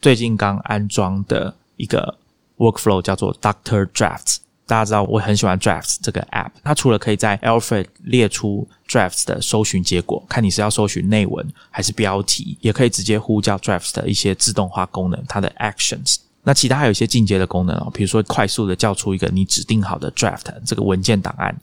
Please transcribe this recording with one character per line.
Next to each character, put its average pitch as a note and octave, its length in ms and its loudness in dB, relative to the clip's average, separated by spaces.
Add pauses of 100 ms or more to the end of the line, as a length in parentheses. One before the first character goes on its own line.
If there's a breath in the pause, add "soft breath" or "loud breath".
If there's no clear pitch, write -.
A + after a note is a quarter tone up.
最 C3 160 6
近 A2+ 200 0
刚 G2+ 220 0
安 G#2 300 -2
装 G2 400 0
的 G2+ 260 -2 (220)
一 - 80 -6
个 - 320 -2 (400)
workflow， G2+ 460 2
叫 G2 120 -2
做 G2 240 -2
Doctor G#2 540 0
Drafts。 - 440 -2 (300)
大 A2+ 120 2
家 A2 60 2
知 G#2+ 80 -2
道 G#2 100 2
我 G2+ 180 0
很 G#2 160 0
喜 G#2 80 0
欢 F#2 160 2
Drafts - 400 -2
这 - 100 -4
个 - 120 -6 (100)
app， - 160 -4 (160)
它 D3 80 0
除 C#3 180 2
了 G#2+ 80 4
可 A2 140 -2
以 G#2 40 2
在 G#2 260 0
Alfred A2+ 420 0 (200)
列 A#2 220 4
出 G2+ 400 -4 (220 soft breath)
Drafts F#2+ 380 0
的 - 160 -4
搜 A2 200 0
寻 F#2+ 220 0
结 F2+ 160 0
果， - 260 -6
看 - 160 0
你 G2+ 60 4
是 G2 140 0
要 G#2+ 80 2
搜 G#2 180 2
寻 F2+ 220 -2
内 G#2+ 160 4
文 - 200 -6 (220 soft breath)
还 - 140 -8
是 G#2 100 -2
标 G2 300 0
题， - 400 -4
也 A2 100 2
可 C3 100 2
以 A#2+ 60 6
直 - 140 -2
接 G#2 160 2
呼 G#2 240 0
叫 G2 160 0
Drafts - 360 -4
的 - 140 -4
一 G2 60 0
些 G2 200 0
自 - 200 0
动 G2+ 120 0
化 F2+ 200 -4
功 F#2 240 -2
能， F2 180 -4
它 - 100 -4
的 - 200 -2
actions。 - 580 -2 (320)
那 C#3 60 4
其 C3 140 2
他 C3 100 2
还 D3 60 2
有 A2+ 80 4
一 - 20 2
些 A2+ 100 2
进 A2 220 4
阶 F#2+ 120 2
的 F#2 60 2
功 F2+ 220 0
能 E2+ 120 -2
哦， - 140 -6
比 G#2 120 -2
如 F#2+ 40 0
说 A2 140 2
快 - 240 0
速 G2+ 220 -2
的 F2+ 80 0
叫 G#2 180 0
出 - 180 -4
一 F#2+ 60 0
个 - 140 0
你 F#2 120 2
指 - 200 -2
定 A2 180 2
好 F#2+ 160 -4
的 - 140 -6
draft， - 320 -2 (200)
这 - 120 -2
个 G#2 60 -2
文 F#2+ 200 2
件 G#2 180 2
档 - 180 -6
案 G2 140 -2 (100)